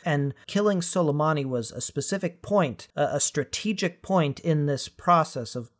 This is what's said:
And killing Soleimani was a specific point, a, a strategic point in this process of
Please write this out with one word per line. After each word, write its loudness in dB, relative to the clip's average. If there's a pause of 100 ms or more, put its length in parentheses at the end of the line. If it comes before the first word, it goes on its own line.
And 0 (140)
killing 2
Soleimani 2
was -4
a -10
specific -4
point, 0
a, 0
a 0
strategic -2
point 0
in 2
this -2
process 0
of -8